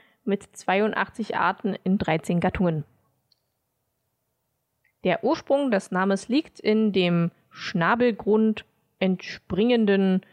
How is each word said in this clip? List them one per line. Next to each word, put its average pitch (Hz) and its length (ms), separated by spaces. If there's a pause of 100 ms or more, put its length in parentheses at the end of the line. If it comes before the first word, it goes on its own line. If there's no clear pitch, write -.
(240)
mit - 340
zweiundachtzig 208 800
Arten 185 460
in 190 140
dreizehn 165 420
Gattungen. 170 440 (2250)
Der 180 200
Ursprung 277 480
des - 200
Namens 190 360
liegt 277 320
in 214 320
dem 175 400 (200)
Schnabelgrund 214 1120 (340)
entspringenden 196 1200 (100)